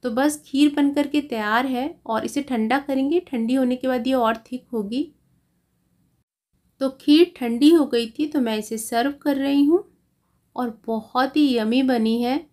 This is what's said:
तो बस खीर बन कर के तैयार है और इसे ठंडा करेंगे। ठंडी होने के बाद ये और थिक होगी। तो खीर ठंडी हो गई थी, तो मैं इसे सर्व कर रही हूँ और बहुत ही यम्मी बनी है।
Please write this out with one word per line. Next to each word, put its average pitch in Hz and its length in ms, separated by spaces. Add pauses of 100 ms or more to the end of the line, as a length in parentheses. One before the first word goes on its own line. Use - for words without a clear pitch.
तो 247 80
बस 285 340
खीर 285 300
बन 285 180
कर 285 140
के 294 140
तैयार 226 440
है 269 400
और 294 200
इसे - 160
ठंडा 247 380
करेंगे। 285 400
ठंडी 240 340
होने 254 220
के 254 120
बाद 254 200
ये 262 60
और 233 240 (140)
थिक 254 220
होगी। 226 300 (1800)
तो 269 100
खीर 311 460
ठंडी 240 340
हो 320 160
गई 233 240
थी, 294 180
तो 302 140
मैं 226 160
इसे 214 200
सर्व 240 340
कर 285 240
रही 277 280
हूँ 330 200 (720)
और 240 320
बहुत 247 500
ही 277 200
यम्मी 226 260
बनी 233 380
है। 247 160 (160)